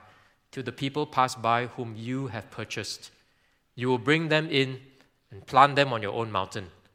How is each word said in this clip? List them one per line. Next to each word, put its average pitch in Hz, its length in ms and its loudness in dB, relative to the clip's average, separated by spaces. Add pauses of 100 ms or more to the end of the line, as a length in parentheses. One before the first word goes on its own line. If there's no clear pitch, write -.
(520)
till 131 120 -10
the 117 80 -6
people 143 340 -4
pass 127 300 2
by 120 320 2
whom 117 280 -8
you 127 320 -6
have 113 220 -8
purchased. - 600 -10 (640)
You 120 120 -4
will 127 120 2
bring 156 300 2
them 156 200 2
in 135 320 -2 (480)
and 98 160 -18
plant 135 300 6
them 139 180 4
on 110 80 -2
your 104 120 -4
own 113 180 -2
mountain, 98 400 -4 (220)